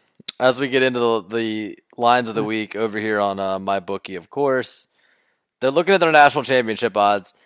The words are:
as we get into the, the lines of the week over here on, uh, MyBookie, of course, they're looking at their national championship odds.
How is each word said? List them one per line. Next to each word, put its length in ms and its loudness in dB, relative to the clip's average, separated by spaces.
as 200 2
we 80 -4
get 140 0
into 160 0
the, 300 0
the 500 -6
lines 320 2
of 60 -8
the 100 -2
week 320 -6
over 220 -4
here 220 -2
on, 180 -2
uh, 200 -4
MyBookie, 580 -6
of 140 -14
course, 560 -4
they're 100 0
looking 240 2
at 60 2
their 120 2
national 320 6
championship 520 0
odds. 360 2